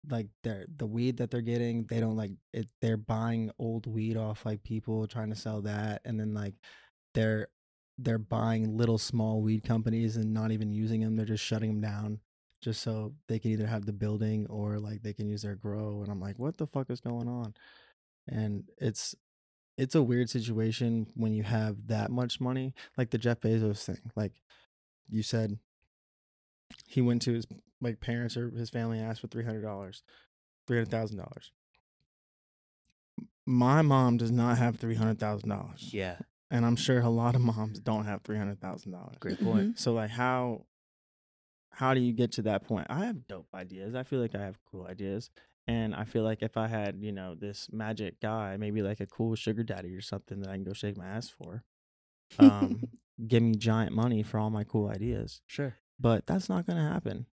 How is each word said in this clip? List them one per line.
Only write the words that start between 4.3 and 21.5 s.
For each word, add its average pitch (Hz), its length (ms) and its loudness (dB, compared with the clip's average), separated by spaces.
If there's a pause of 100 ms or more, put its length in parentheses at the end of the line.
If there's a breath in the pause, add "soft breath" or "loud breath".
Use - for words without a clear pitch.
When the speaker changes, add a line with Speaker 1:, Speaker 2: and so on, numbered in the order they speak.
Speaker 1:
like, 107 180 -4
people 110 440 -2
trying 107 220 -4
to 107 60 -4
sell 107 260 -4
that, 104 440 -2
and 110 140 -2
then, 107 140 -2
like, 104 220 -4 (580 loud breath)
they're, 110 340 2 (500)
they're 113 200 0
buying 110 600 2
little 117 200 4
small 110 440 0
weed 110 220 2
companies 113 540 2
and 110 160 0
not 110 180 0
even 107 200 0
using 110 320 2
'em. 110 120 2
They're 110 100 2
just 107 180 0
shutting 110 260 0
'em 107 120 0
down 107 380 -4 (420)
just 110 200 -2
so 107 320 -2 (140)
they 113 100 0
can 110 140 2
either 107 160 2
have 107 180 -2
the 107 80 -2
building 107 540 0
or, 104 320 -2
like, 107 240 -8
they 107 100 -6
can 104 140 -4
use 104 160 -4
their 104 120 -4
grow. 104 460 -4
And 104 100 -4
I'm 98 100 -4
like, 98 180 -6
"What 143 180 -4
the 156 100 -2
fuck 135 220 -4
is 123 120 -4
going 120 260 -4
on?" 120 260 -6 (760 loud breath)
And 107 420 -2 (100)
it's, - 340 -2 (640)
it's 131 180 0
a 156 80 8
weird 120 280 4
situation 113 840 0
when 113 180 2
you 107 100 0
have 107 440 0